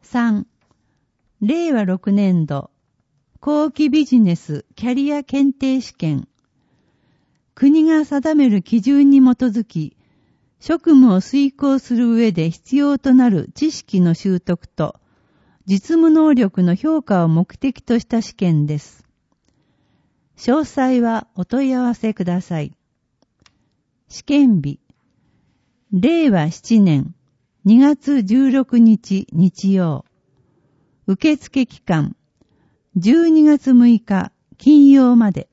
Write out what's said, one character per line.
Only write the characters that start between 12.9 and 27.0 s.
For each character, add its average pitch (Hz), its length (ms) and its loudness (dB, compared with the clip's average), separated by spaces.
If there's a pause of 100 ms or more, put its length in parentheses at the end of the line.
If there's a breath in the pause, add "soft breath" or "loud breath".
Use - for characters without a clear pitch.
と 269 160 0
な 254 160 4
る 185 240 -4
知 311 180 -4
識 - 300 -6
の 170 140 0
習 185 240 -6
得 - 280 -8
と、 - 320 -10 (680)
実 196 300 -2
務 330 120 4
能 311 240 2
力 190 300 -2
の 175 100 0
評 311 300 -4
価 180 220 -2
を - 20 0
目 165 280 -2
的 - 260 -8
と 233 180 -4
し - 60 -10
た 226 180 -4
試 - 120 -18
験 156 300 -2
で 147 140 -8
す。 - 260 -20 (1300)
詳 285 280 -2
細 262 360 -2
は 226 340 -6
お 180 100 -8
問 262 240 -4
い 262 40 -4
合 254 80 -4
わ 240 120 -4
せ 220 220 -6
く 180 100 -8
だ 180 160 -4
さ 165 200 -10
い。 143 120 -12 (1300)
試 - 180 -20
験 269 360 2
日、 143 180 -10 (1120)
令 294 360 0
和 165 220 -2
七 - 280 -2
年 156 360 0 (480)